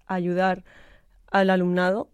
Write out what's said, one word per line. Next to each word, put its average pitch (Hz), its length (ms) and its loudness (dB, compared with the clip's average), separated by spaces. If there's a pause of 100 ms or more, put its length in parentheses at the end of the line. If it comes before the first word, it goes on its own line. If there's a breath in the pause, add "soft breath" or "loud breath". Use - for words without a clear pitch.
ayudar 185 580 -2 (680 soft breath)
al 196 200 4
alumnado 180 640 0